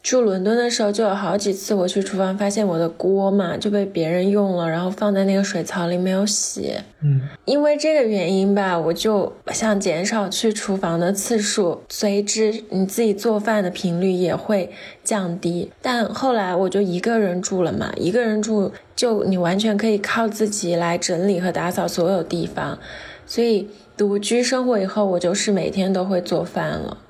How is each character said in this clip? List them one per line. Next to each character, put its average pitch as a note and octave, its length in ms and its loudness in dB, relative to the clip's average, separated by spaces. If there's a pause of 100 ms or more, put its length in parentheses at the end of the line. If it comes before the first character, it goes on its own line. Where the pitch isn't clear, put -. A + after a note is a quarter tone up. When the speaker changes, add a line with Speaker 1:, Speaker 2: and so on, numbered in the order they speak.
Speaker 1:
住 B3+ 220 2
伦 F#3+ 220 2
敦 A3 120 2
的 A#3+ 140 2
时 A#3+ 100 -4
候， G#3 120 2
就 A3 100 0
有 G3+ 100 2
好 G3 240 -2
几 G3+ 160 0
次 G3 220 -2
我 F3+ 120 2
去 F#3+ 140 0
厨 F#3+ 160 -4
房 F#3+ 220 0
发 G3+ 100 0
现 G#3 180 0
我 E3+ 120 0
的 E3 100 2
锅 G3 440 2
嘛， G3 240 2
就 - 120 -2
被 G3+ 160 2
别 E3 240 -2
人 F3+ 220 2
用 G3+ 260 2
了， E3+ 140 0
然 E3 120 -2
后 F3+ 60 -2
放 G#3 240 0
在 G3 120 2
那 G3 100 2
个 G3 80 2
水 F3+ 200 -2
槽 E3+ 260 -4
里 F3+ 100 0
没 F#3 100 0
有 F#3+ 160 2
洗。 - 480 -4 (300)
Speaker 2:
嗯。 C#3 200 2 (220)
Speaker 1:
因 C#4+ 160 2
为 D4 160 4
这 D4+ 160 0
个 C4+ 160 4
原 F#3+ 240 0
因 G3 220 4
吧， F#3+ 240 2
我 E3 140 0
就 G#3 380 0 (180)
想 A3 300 0
减 F#3 280 0
少 G#3 220 -2
去 G#3+ 240 0
厨 G3+ 240 -2
房 E3+ 220 -2
的 F3 140 2
次 G#3+ 280 -2
数， G3 480 0
随 G3+ 340 0
之 G#3+ 480 0
你 F#3+ 160 0
自 A#3 160 -2
己 A3 100 2
做 G#3 280 0
饭 G#3+ 220 0
的 F3+ 60 0
频 F3 320 -2
率 F#3+ 120 2
也 F3+ 220 0
会 F#3+ 360 -2 (320)
降 F#3 380 -2
低。 F3 300 -4 (120)
但 A#3 240 0
后 B3+ 260 0
来 F#3+ 220 0
我 F#3 140 2
就 G3 120 0
一 F3+ 200 0
个 A3+ 180 2
人 F3+ 240 0
住 F#3 220 0
了 D#3+ 80 0
嘛， - 240 -4
一 F3 160 0
个 A#3+ 100 2
人 G#3+ 180 0
住 G#3 320 0 (220)
就 A3+ 300 0
你 F#3 120 2
完 F3+ 220 2
全 G#3+ 180 2
可 A3 120 2
以 G#3 100 2
靠 A3+ 300 0
自 G#3+ 200 -2
己 F3 280 -2
来 E3+ 200 0
整 F3 300 0
理 F#3 140 2
和 F3+ 100 0
打 E3 200 -2
扫 F3 180 -2
所 F3 200 0
有 F#3+ 140 2
地 E3+ 240 -4
方， - 320 -6 (480)
所 - 160 -2
以 A3 260 2 (280)
独 G3+ 200 2
居 A3 260 0
生 B3+ 220 0
活 B3 140 2
以 F#3+ 80 0
后， G#3 180 0
我 F#3 140 0
就 F3+ 160 0
是 G#3 160 -2
每 F#3 180 2
天 F#3+ 240 0
都 F#3 120 0
会 F#3 180 0
做 E3+ 220 -2
饭 D#3+ 260 -4
了。 D#3+ 280 -8 (120)